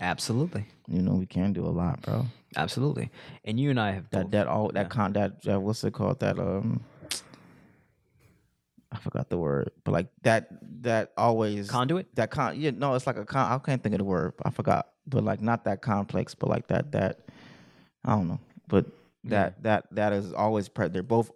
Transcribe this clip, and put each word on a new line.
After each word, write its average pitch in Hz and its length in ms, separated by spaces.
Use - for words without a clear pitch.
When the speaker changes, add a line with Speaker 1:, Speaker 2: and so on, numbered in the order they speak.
Speaker 1:
Absolutely. 110 640
Speaker 2:
You 92 140
know, 95 120
we 92 120
can 95 260
do 87 140
a - 40
lot, 85 320
bro. 123 240
Speaker 1:
Absolutely. 117 540
And 110 160
you 143 100
and 127 80
I 104 140
have 95 180
Speaker 2:
That, 98 120
Speaker 1:
both 87 100
Speaker 2:
that, 104 160
all, 104 240
that 98 140
Speaker 1:
Yeah. - 20
Speaker 2:
con-, 104 240
that, 101 300
that, 101 180
what's 107 240
it 104 80
called? 98 280
That, 98 180
um, 98 440
I - 60
forgot - 300
the 92 100
word, 71 340
but, - 80
like, 87 160
that, 113 240
that 110 340
always 107 520
Speaker 1:
Conduit? 131 460
Speaker 2:
That 110 160
con-, 143 300
yeah, 151 100
no, 131 240
it's 127 140
like 123 80
a 107 80
con-, 131 280
I 131 60
can't 135 240
think 104 120
of 95 40
the 98 60
word. 90 300
I - 60
forgot, - 380
but, 117 180
like, 101 160
not 113 240
that 101 180
complex, 101 520
but, - 140
like, 80 200
that, 113 240
that, - 260
I - 80
don't 101 160
know, - 100
but 95 180
that, 101 320
Speaker 1:
Yeah. - 60
Speaker 2:
that, 107 300
that 104 200
is 98 200
always 104 360
pre-, 95 200
they're 90 140
both 113 340